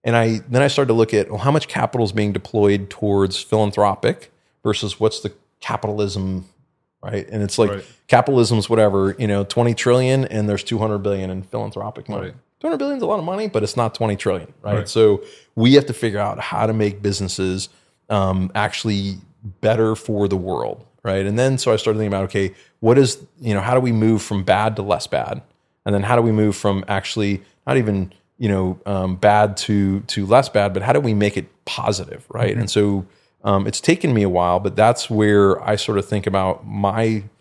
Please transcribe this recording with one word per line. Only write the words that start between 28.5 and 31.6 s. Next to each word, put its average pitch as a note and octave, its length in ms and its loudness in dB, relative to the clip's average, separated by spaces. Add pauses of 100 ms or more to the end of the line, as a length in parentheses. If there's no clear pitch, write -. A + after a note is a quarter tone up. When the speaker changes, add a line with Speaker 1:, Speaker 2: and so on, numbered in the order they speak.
Speaker 1:
um, F#2+ 300 -2
bad G#2 420 4
to, G2 440 0
to - 260 -6
less B2+ 200 4
bad, G2+ 280 0
but F#2+ 80 -2
how G#2 100 0
do D3 60 4
we A#2+ 160 0
make G2+ 220 0
it F2 100 -6 (180)